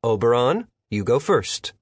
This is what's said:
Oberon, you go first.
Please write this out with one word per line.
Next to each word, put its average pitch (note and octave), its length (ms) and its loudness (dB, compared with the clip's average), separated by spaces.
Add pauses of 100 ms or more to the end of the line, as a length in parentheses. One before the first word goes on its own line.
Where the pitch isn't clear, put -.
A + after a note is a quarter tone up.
Oberon, A#2+ 640 2 (220)
you G#2 140 -4
go A#2 160 2
first. - 640 -2